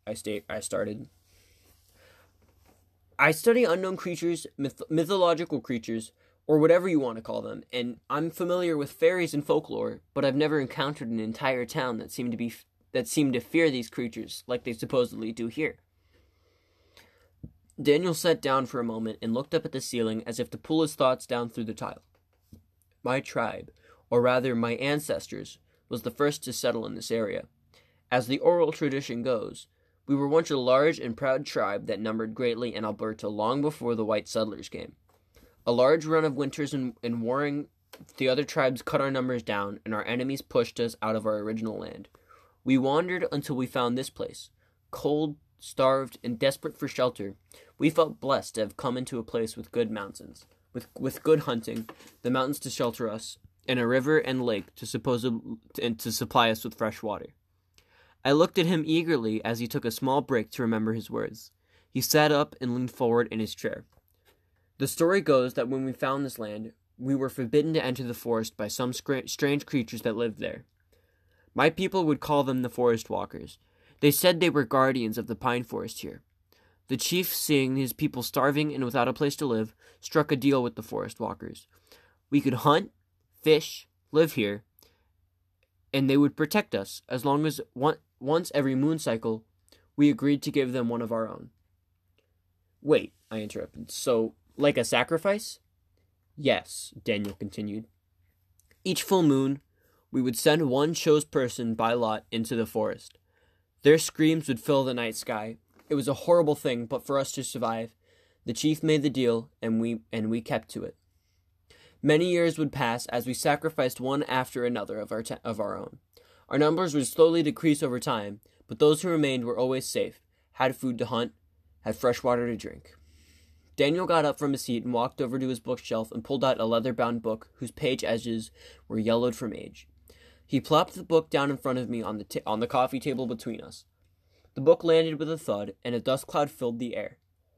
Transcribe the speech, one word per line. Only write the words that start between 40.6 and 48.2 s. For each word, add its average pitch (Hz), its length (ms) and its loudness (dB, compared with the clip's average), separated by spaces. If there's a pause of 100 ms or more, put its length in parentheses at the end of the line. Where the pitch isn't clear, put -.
us 117 220 -2
out 110 160 0
of 107 80 -4
our 107 140 0
original 110 400 -4
land. - 300 -12 (560)
We 131 120 6
wandered 160 560 2
until 143 240 -4
we 127 100 -2
found 123 300 0
this 131 140 -4
place. - 400 -12 (400)
Cold, 151 460 0 (220)
starved, 135 640 0
and 120 160 -6
desperate 139 400 0
for 147 80 -6
shelter, 123 500 -4 (420)
we 143 100 4
felt 156 320 2